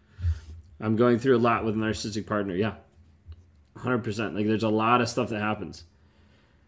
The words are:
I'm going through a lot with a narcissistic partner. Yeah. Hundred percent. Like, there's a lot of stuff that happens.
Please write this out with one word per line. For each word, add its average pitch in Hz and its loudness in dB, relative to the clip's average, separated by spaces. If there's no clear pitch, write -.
I'm 110 0
going 120 6
through 131 4
a - 4
lot 113 2
with 110 0
a 110 -2
narcissistic 107 -2
partner. 101 -2
Yeah. 98 0
Hundred 120 -2
percent. 104 -4
Like, 104 0
there's 107 2
a 110 2
lot 110 4
of 117 0
stuff 113 -2
that 107 -4
happens. 104 -6